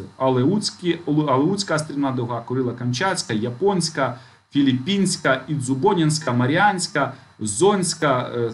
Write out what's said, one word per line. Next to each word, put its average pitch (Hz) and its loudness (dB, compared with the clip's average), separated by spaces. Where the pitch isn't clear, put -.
Алеутські, 165 0
Алеутська 151 2
стрімна 143 -2
дуга, 120 -4
Курила-Камчатська, 123 -2
Японська, 131 0
Філіппінська, 156 2
Ідзубонінська, 151 0
Маріанська, 143 0
Зонська, 151 0
е, 117 -2